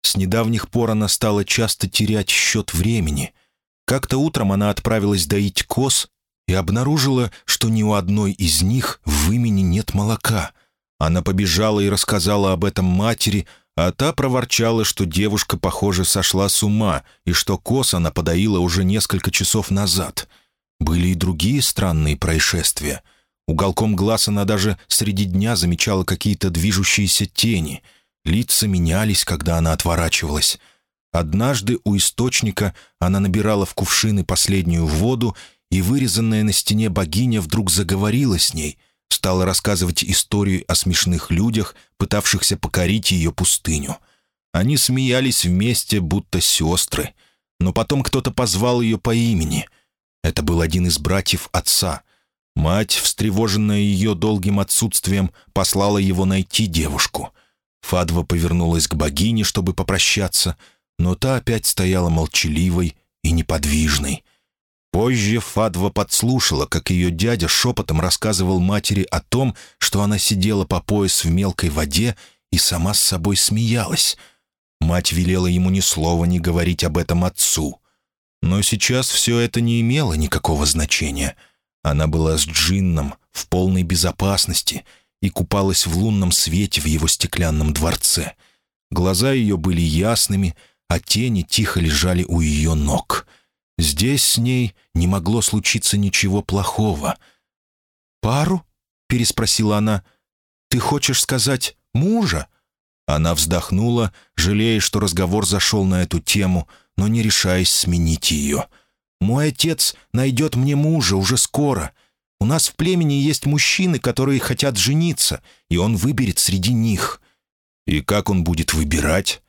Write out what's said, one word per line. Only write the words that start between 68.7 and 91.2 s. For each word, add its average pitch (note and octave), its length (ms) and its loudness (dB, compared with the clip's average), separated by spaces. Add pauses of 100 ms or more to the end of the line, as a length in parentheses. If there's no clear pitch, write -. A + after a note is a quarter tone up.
о - 120 -2
том, B2 340 -2 (220)
что - 240 -2
она G#2 180 0
сидела G2 460 2
по F#2 160 -2
пояс G2+ 420 0
в E2 80 0
мелкой F2+ 380 0
воде D#2 480 -2 (340)
и F2+ 60 0
сама F2+ 360 0
с - 60 2
собой F#2+ 380 0
смеялась. A2+ 800 0 (640)
Мать E2+ 320 2
велела F2+ 340 2
ему F2+ 220 2
ни F#2+ 100 2
слова E2+ 460 0
не F2 140 2
говорить E2+ 440 0
об D#2+ 140 -2
этом F2 260 0
отцу. - 560 -2 (600)
Но F#2 200 0
сейчас B2 480 0
всё A#2+ 300 0
это A#2 220 0
не A#2 180 0
имело A#2+ 340 0
никакого D2+ 520 -2
значения. D2 720 -2 (460)
Она D2+ 240 2
была D#2+ 300 2
с - 80 0
Джинном E2 720 0 (160)
в - 160 -10
полной F#2 360 2
безопасности F2+ 1000 -2 (380)
и G2 80 0
купалась G2 560 0
в E2+ 120 -2
лунном G2 360 2
свете F2 480 0
в D2 40 -4
его D#2 220 0
стеклянном D2+ 680 0
дворце. D#2 600 -2 (560)
Глаза F#2+ 420 0
её A2 240 2
были E2+ 260 0
ясными, F#2+ 720 0 (360)
а E2+ 100 0
тени A2 440 0